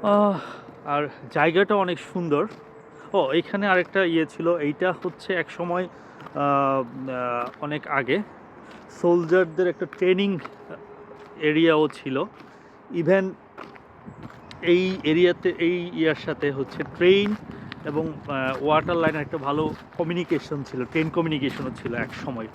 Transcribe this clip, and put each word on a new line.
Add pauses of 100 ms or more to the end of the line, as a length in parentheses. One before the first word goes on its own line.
আহ, (460)
আর (240)
জায়গাটা
অনেক
সুন্দর। (640)
ও,
এখানে
আরেকটা
ইয়ে
ছিল,
এইটা (100)
হচ্ছে
এক
সময়,
আহ,
আহ, (120)
অনেক
আগে (800)
সোলজারদের
একটা
ট্রেনিং (1000)
এরিয়াও
ছিল। (720)
Even (1300)
এই
এরিয়াতে,
এই
ইয়ার
সাথে
হচ্ছে
ট্রেন (500)
এবং,
আহ,
ওয়াটার
লাইনের
একটা
ভালো (240)
কমিউনিকেশন
ছিল,
ট্রেন
কমিউনিকেশনও (100)
ছিল
এক
সময়